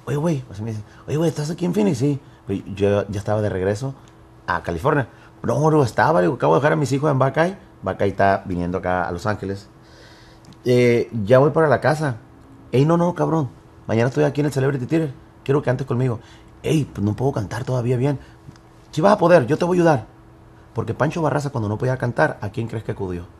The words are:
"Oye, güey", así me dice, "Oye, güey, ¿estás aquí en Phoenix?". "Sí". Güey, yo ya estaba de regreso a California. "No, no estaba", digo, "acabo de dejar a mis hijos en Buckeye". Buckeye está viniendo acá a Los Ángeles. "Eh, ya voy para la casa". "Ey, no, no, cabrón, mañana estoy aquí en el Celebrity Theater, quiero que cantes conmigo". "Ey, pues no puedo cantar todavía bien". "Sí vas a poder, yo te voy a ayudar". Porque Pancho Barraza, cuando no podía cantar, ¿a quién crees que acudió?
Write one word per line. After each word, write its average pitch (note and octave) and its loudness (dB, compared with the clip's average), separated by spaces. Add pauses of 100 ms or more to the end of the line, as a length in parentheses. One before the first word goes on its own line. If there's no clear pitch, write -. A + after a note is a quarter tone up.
"Oye, C3+ -4
güey", D3 -2
así G2 -10
me A2+ -6
dice, G#2+ -8 (260)
"Oye, C3 -4
güey, B2 2
¿estás D3+ -4
aquí D#3+ -6
en - 0
Phoenix?". F#3+ 2
"Sí". C#3 0 (260)
Güey, G2 -4 (120)
yo G2+ 2
ya G2+ -6
estaba G#2+ -2
de G#2 0
regreso G#2 -2 (520)
a F2 -2
California. A2 0 (340)
"No, C#3 2
no D3+ 4
estaba", C3 2
digo, E3 2
"acabo C#3+ 2
de D3+ 4
dejar D3+ 2
a D#3+ 0
mis C3+ 0
hijos C#3+ 0
en C3+ 0
Buckeye". D3+ 0 (260)
Buckeye F#2+ -2
está G2 2
viniendo F2 -4
acá F2+ -2
a - -6
Los F2 -8
Ángeles. G2 -6 (1000)
"Eh, B2 4 (140)
ya B2 6
voy C#3+ 6
para D#3+ 2
la B2 2
casa". C#3+ -2 (560)
"Ey, C3+ 4
no, E3 4
no, F3 0
cabrón, D3 -2 (380)
mañana A2+ 2
estoy D3 0
aquí C#3 0
en D3 0
el B2+ -4
Celebrity C3+ -2
Theater, D#3 -2 (300)
quiero C#3 0
que - -12
cantes C3 -2
conmigo". B2 -2 (420)
"Ey, D3+ 0
pues - -8
no G#2 0
puedo C3+ -2
cantar A2 -6
todavía B2 -2
bien". C3+ -2 (720)
"Sí D3+ -4
vas G3+ 6
a - 0
poder, E3+ 6
yo D3 0
te F3+ 0
voy F3 0
a - 2
ayudar". D#3 4 (680)
Porque A2 -6
Pancho D3+ -2
Barraza, C#3+ -2
cuando A2 -4
no G#2+ -4
podía B2+ -2
cantar, B2+ -2
¿a G2+ -8
quién A2+ -6
crees A2 -8
que A#2 -8
acudió? F2+ -8 (160)